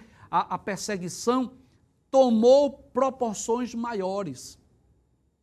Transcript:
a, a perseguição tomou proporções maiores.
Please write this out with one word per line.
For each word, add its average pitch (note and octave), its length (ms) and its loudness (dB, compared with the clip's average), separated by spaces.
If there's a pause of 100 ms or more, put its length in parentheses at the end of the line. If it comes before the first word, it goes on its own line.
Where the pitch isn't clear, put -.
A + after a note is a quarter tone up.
(300)
a, F#3 240 -2
a F3+ 40 -4
perseguição G#3 960 -4 (560)
tomou C4 600 6 (220)
proporções A#3+ 800 -2
maiores. G3 880 -8 (840)